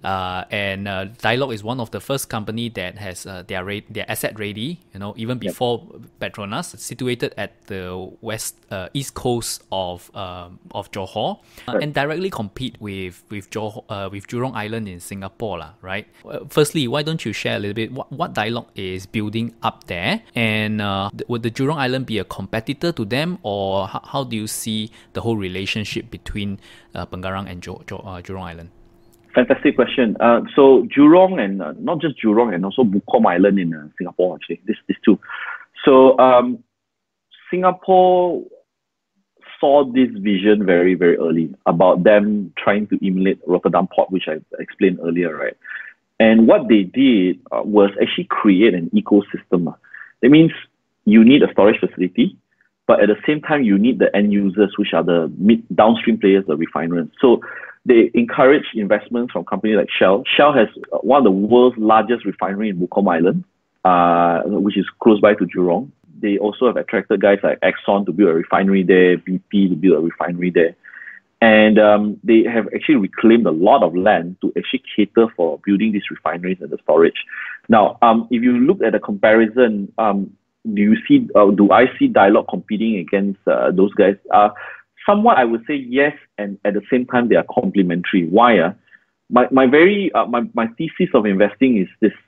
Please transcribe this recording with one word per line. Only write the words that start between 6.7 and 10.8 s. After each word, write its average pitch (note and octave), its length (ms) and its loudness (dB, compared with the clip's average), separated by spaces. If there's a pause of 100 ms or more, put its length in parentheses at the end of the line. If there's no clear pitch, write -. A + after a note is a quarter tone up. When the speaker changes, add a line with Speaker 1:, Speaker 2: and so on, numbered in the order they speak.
Speaker 1:
situated B2 580 -8
at - 300 -14
the F#2 420 -12 (100)
west, A2 380 -12 (140)
uh, F#2 240 -12
east C#3 180 -10
coast - 480 -6 (100)
of, F2+ 440 -10
um, F2+ 420 -16 (140)
of - 180 -12